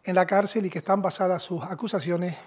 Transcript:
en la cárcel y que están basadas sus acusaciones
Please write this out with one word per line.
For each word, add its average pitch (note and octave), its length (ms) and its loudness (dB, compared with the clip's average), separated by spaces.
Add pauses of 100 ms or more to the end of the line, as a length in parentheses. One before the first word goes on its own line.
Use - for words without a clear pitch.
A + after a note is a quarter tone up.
en F3+ 120 -2
la F#3 100 6
cárcel G3+ 400 2
y F3+ 40 -2
que D#3+ 100 -8
están G3 220 2
basadas F#3 420 0
sus E3+ 200 -6
acusaciones F3 720 -4 (120)